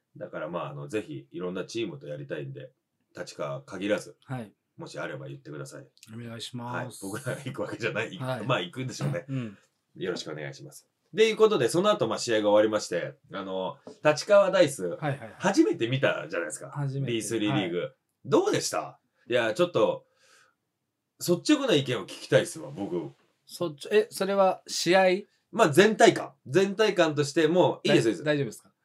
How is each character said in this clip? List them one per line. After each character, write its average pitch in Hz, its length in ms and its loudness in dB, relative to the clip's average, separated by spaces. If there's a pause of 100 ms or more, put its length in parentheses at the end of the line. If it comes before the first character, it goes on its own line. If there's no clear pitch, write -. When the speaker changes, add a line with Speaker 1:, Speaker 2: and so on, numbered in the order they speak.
(160)
Speaker 1:
だ - 120 -14
か - 100 -12
ら 156 100 -8
ま 170 120 -6
あ、 147 100 -8
あ - 40 -14
の、 71 120 -14
ぜ 107 160 -6
ひ - 300 -14
い 82 80 -12
ろ 90 100 -6
ん 92 40 -8
な 90 100 -6
チ 113 200 -8
ー 98 40 -6
ム 73 100 -12
と 71 80 -18
や 73 100 -10
り 71 120 -12
た 78 100 -8
い - 80 -8
ん - 60 -12
で、 - 180 -16 (460)
立 - 180 -12
川 76 280 -8
限 95 260 -8
ら 104 100 2
ず、 - 260 -14
Speaker 2:
は 131 160 -8
い。 107 120 -14 (240)
Speaker 1:
も 160 100 -14
し 143 100 -16
あ 156 120 -8
れ 156 80 -10
ば 135 100 -12
言 - 120 -14
っ - 20 -20
て - 100 -18
く 151 80 -12
だ - 80 -12
さ - 140 -16
い。 135 60 -20 (280)
Speaker 2:
お 120 100 -14
願 117 140 -14
い - 20 -14
し - 160 -12
ま 120 360 -8
す。 - 120 -14
Speaker 1:
は 95 60 -10
い。 - 20 -10
僕 - 160 -8
ら 107 60 -4
が - 100 -10
行 110 80 -10
く - 100 -8
わ - 60 -6
け 101 80 -8
じ 113 120 -4
ゃ - 40 -4
な 110 120 -4
い。 123 120 -10
Speaker 2:
は 131 240 -6
い。 104 60 -10
Speaker 1:
ま 127 100 0
あ、 98 40 -2
行 90 120 -8
く 127 120 -8
ん - 20 -6
で 131 80 -10
し - 80 -10
ょ 139 40 0
う 143 40 -2
ね。 165 180 -6
Speaker 2:
う 139 40 -10
ん。 120 260 -8 (380)
Speaker 1:
よ 90 160 -4
ろ 82 40 -6
し 80 60 -8
く 80 80 -12
お 76 60 -10
願 76 120 -10
い 69 60 -14
し - 100 -20
ま - 60 -20
す。 - 180 -20 (280)
と 190 40 4
い 220 120 6
う 208 40 -6
こ 220 120 6
と 202 100 2
で、 120 100 2
そ 165 140 2
の 208 80 4
後、 160 160 2
ま 107 80 -2
あ、 92 40 -2
試 113 180 0
合 87 60 2
が 101 80 2
終 104 40 8
わ 107 80 10
り 110 60 4
ま 107 100 0
し - 100 -10
て、 76 260 -4 (180)
あ 95 100 -8
の、 95 340 -6 (280)
立 151 200 2
川 202 280 6
ダ 185 100 6
イ 151 60 4
ス、 - 180 -6
Speaker 2:
は 156 220 -6
い - 20 0
は 131 60 -4
い - 20 -10
は - 80 -16
い。 107 120 -18
Speaker 1:
初 202 260 4
め 415 100 2
て 117 140 -2
見 131 120 -2
た 80 280 0
じ 90 80 -6
ゃ - 20 -2
な 85 60 -2
い 78 40 -6
で - 40 -10
す - 80 -12
か。 76 100 -14
Speaker 2:
初 139 300 -4
め 135 60 -4
て。 120 60 -4
Speaker 1:
ビ 117 60 0
ー 110 40 -2
ス 107 180 -4
リ 104 100 0
ー 123 60 2
リ 95 100 0
ー 85 60 -6
グ。 87 60 -4
Speaker 2:
は 82 80 -2
い。 - 60 -12 (320)
Speaker 1:
ど 240 200 4
う 392 80 0
で - 80 0
し - 100 -4
た？ - 300 -6 (280)
い 113 40 -6
や、 117 200 2
ち 175 120 2
ょ - 20 4
っ 170 60 -4
と、 104 320 0 (1120)
率 175 360 2
直 269 120 0
な 214 80 2
意 143 80 4
見 127 160 -4
を 98 40 -8
聞 85 40 -16
き - 220 -16
た 135 100 6
い - 60 2
っ - 20 -6
す - 140 -12
わ、 76 100 -12
僕。 90 400 -6 (360)
Speaker 2:
そ - 220 -6
っ 151 60 -12
ち、 - 160 -16
え、 214 200 4
そ - 160 -4
れ 196 80 0
は 190 340 4
試 - 280 0
合？ 190 60 6 (480)
Speaker 1:
ま 220 140 4
あ、 170 60 6
全 208 260 6
体 220 180 8
感。 - 200 -8 (120)
全 190 300 2
体 214 180 4
感 160 220 2
と 143 80 2
し 139 80 -6
て、 160 160 4
も 165 360 4
う、 165 40 2
い - 20 4
い - 40 6
で 160 80 6
す、 - 20 2
Speaker 2:
だ-、 - 60 2
Speaker 1:
い - 20 4
い - 20 -6
で 87 40 -6
す。 - 60 -10
Speaker 2:
大 151 140 2
丈 139 60 0
夫 - 20 -4
で 107 60 -8
す - 100 -20
か？ - 80 -20 (140)